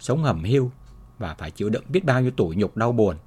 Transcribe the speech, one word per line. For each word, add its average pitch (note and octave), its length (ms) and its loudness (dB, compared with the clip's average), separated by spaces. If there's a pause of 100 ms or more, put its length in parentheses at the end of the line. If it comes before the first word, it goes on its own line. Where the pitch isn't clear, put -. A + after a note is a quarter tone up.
sống D3+ 240 0
hầm E2+ 200 0
hiu B2+ 280 2 (460)
và E2 160 -8
phải D#2 160 -12
chịu G2+ 180 -4
đựng A2+ 200 -2
biết F#3 160 0
bao B2+ 160 4
nhiêu B2 100 2
tủi F2 260 0
nhục G2+ 200 0
đau A#2+ 160 0
buồn G#2 240 2 (100)